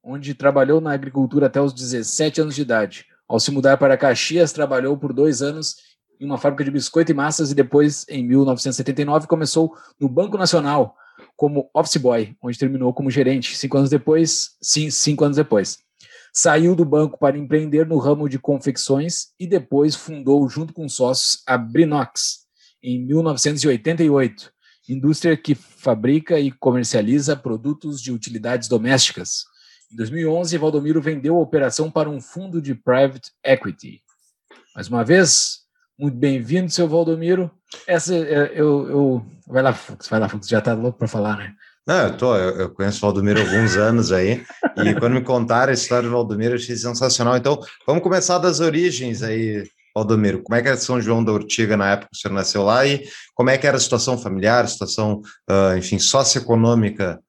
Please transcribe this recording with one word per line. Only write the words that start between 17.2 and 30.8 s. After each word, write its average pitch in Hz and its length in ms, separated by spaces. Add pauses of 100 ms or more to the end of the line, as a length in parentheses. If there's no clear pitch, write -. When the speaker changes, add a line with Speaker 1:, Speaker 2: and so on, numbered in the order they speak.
Speaker 1:
empreender 151 520
no 160 100
ramo 147 320
de 135 80
confecções 139 920 (100)
e 180 80
depois 151 480
fundou, 139 520
junto 156 240
com 160 160
sócios, 127 600
a 127 100
Brinox, 139 880 (380)
em 123 200
mil 147 200
novecentos 147 400
e 151 40
oitenta 151 360
e 156 60
oito, 135 440 (340)
indústria 147 480
que 147 200
fabrica 139 840
e 139 120
comercializa 127 840
produtos 139 640
de 123 120
utilidades 117 580
domésticas. 120 760 (460)
Em 113 40
dois 113 160
mil 160 100
e 160 60
onze, 165 320
Valdomiro 151 420